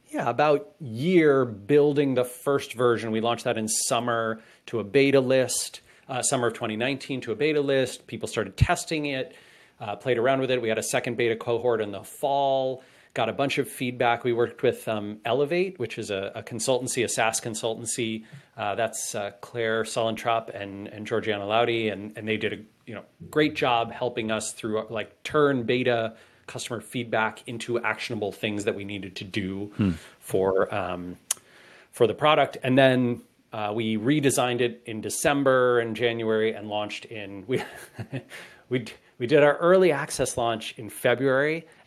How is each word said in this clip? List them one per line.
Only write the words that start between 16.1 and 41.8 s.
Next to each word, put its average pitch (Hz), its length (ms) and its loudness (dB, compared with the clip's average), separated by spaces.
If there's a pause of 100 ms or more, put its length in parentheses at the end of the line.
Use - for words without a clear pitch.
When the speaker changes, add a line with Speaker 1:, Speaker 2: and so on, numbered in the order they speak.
Speaker 1:
a, 98 240 -4
a 110 80 -10
consultancy, 123 600 -2
a 101 60 -2
SaaS 113 320 0
consultancy. 113 800 -6 (320)
Uh, 104 200 -4
that's, 110 400 -4
uh, 101 160 -6 (100)
Claire 113 420 -2
Sulentrop 113 720 -2
and, 101 320 -10
and 107 200 -12
Georgiana 107 380 -2
Laudy, 113 460 2
and, 101 260 -10
and 110 100 -8
they 110 100 0
did 104 160 -2
a, 98 40 -6 (280)
you 117 100 -14
know, 101 80 -14 (280)
great 151 240 2
job 117 360 0
helping 117 400 -4
us 107 220 -2
through, 110 360 -4
like, 107 340 -8
turn 143 400 2
beta 117 500 0 (340)
customer 113 320 -8
feedback 113 680 -2
into 117 360 -4
actionable 107 480 -4
things 104 340 -4
that 104 100 0
we 101 100 -10
needed 98 320 -10
to - 80 -10
do 98 520 -6
Speaker 2:
Hmm. 101 140 2 (280)
Speaker 1:
for, 95 540 2
um, 90 440 -6 (760)
for 120 160 4
the 104 60 -2
product. 151 500 2
And 127 140 2
then, 127 440 4 (300)
uh, 107 240 -6
we 110 220 0
redesigned 123 640 2
it 120 260 0
in 110 140 -8
December 131 800 2
and 117 160 -2
January 113 580 0
and 104 140 -12
launched 104 380 -6
in, 101 420 -12
we, 123 140 0 (500)
<laughs> - 580 -14
we, 120 160 -2 (340)
we 123 80 -2
did 143 160 6
our 147 140 4
early 180 340 6
access 143 460 -4
launch 117 400 -2
in 107 120 -12
February, 135 760 0 (220)